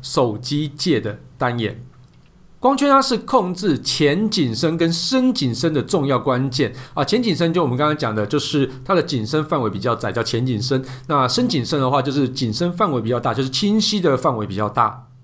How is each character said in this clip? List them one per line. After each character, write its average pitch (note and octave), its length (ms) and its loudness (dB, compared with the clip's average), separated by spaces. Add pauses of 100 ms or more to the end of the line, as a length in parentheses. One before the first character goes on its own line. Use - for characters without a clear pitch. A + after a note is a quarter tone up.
手 A#2+ 340 0
机 D3 320 -4
界 C#3 320 0
的 G#2 180 -8 (200)
单 A#2+ 200 -2
眼。 G#2+ 240 -4 (760)
光 C4+ 160 4
圈 C#4 100 2
它 C#4 140 6
是 C4 160 0
控 F#3 380 0
制 F3 260 0
前 D#3 480 2
景 C3+ 260 0
深 D#3+ 220 0
跟 E3 160 2
深 B3+ 400 2
景 B2 220 0
深 D#3 180 0
的 D3 100 2
重 D3+ 240 0
要 C3+ 120 2
关 C3 320 0
键 B2+ 200 0 (220)
啊。 D3 100 -2
前 A#3 200 2
景 G#3+ 120 2
深 E3 160 2
就 E3+ 120 2
我 D3+ 40 2
们 A#2+ 80 0
刚 C#3 120 0
刚 D3+ 100 0
讲 A#2 180 -2
的， G#2+ 120 0
就 D3 120 0
是 C#3 320 0 (140)
它 F#3+ 100 0
的 E3 80 4
景 A2+ 240 -2
深 D3+ 200 0
范 D3+ 160 0
围 G#2+ 80 0
比 F#2+ 100 -6
较 A#2 160 0
窄， A2 160 -4
叫 A#2 100 -2
前 A#2 220 -2
景 A#2+ 160 0
深。 C3 240 -2 (220)
那 C#3 200 2
深 A#3+ 220 0
景 C3 160 0
深 D3+ 160 0
的 C3 100 2
话， C#3 120 2
就 C3+ 100 -2
是 C3+ 160 2
景 A#2+ 240 -2
深 F3 220 -2
范 F3+ 180 0
围 B2 80 0
比 A2 80 -4
较 A#2+ 100 0
大， A#2 140 -2
就 B2 100 -2
是 C3 60 -2
清 G#3 320 2
晰 G#3 180 0
的 E3+ 160 2
范 C3 220 0
围 G#2+ 100 -4
比 F#2+ 80 -6
较 G#2 140 -2
大。 G#2+ 380 0 (180)